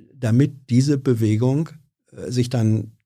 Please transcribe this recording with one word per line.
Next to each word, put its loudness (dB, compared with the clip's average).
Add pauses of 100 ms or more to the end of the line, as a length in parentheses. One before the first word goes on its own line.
(140)
damit 0
diese 2
Bewegung, 0 (460)
äh, -12
sich -2
dann 0 (140)